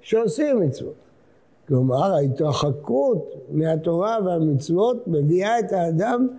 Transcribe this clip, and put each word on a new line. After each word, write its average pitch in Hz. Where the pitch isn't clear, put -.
שעושים 233
מצוות? -
כלומר, 135
ההתרחקות 151
מהתורה 165
והמצוות 175
מביאה 180
את 214
האדם 196